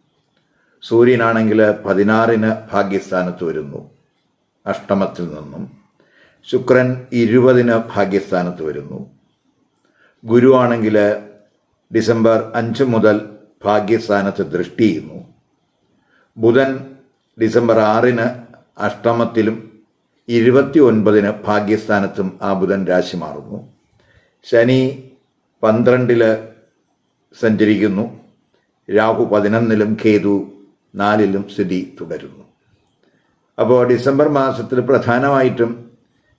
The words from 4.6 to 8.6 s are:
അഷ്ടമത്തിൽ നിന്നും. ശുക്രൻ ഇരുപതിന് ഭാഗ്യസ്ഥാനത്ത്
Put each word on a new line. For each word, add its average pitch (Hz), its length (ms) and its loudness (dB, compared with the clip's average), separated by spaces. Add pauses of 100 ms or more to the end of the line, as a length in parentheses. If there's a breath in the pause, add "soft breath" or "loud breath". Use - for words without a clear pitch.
അഷ്ടമത്തിൽ 98 580 -6
നിന്നും. 76 460 -14 (800 soft breath)
ശുക്രൻ 127 640 0
ഇരുപതിന് 120 640 4 (180)
ഭാഗ്യസ്ഥാനത്ത് 92 680 -2